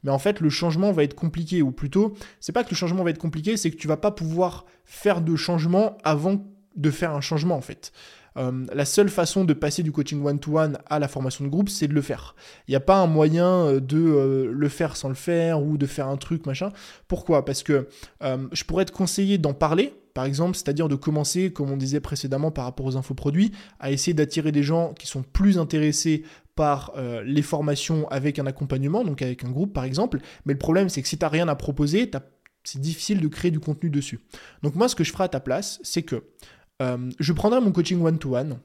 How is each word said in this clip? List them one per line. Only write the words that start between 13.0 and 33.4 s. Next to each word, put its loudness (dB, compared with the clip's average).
moyen, 4
euh, 4
de, 0
euh, 4
le 0
faire -4
sans -6
le -4
faire 0
ou 0
de 0
faire -4
un -2
truc, -6
machin. -4
Pourquoi ? 2
Parce -4
que, 2
euh, -4
je -6
pourrais 0
te -8
conseiller 2
d'en 0
parler, 0
par -2
exemple, 0
c'est-à-dire -2
de 0
commencer, 0
comme -4
on -2
disait -2
précédemment -2
par -6
rapport -6
aux -2
infoproduits, 0
à -4
essayer 0
d'attirer 0
des 2
gens 0
qui -16
sont -8
plus 4
intéressés 0
par, 0
euh, -6
les 2
formations -2
avec -2
un -2
accompagnement, -2
donc -4
avec -6
un -6
groupe -2
par -4
exemple. -2
Mais 0
le 0
problème, 2
c'est -4
que -4
si -6
t'as 0
rien 2
à 0
proposer, 0
t'as, -8
c'est -10
difficile -2
de 2
créer -2